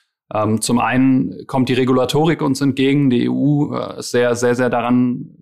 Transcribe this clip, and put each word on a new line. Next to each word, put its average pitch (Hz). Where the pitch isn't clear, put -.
Ähm, 107
zum 120
einen 131
kommt 131
die 127
Regulatorik 131
uns 139
entgegen. 139
Die 120
E 123
U, 143
äh, 117
ist -
sehr, 120
sehr, 120
sehr 123
daran 123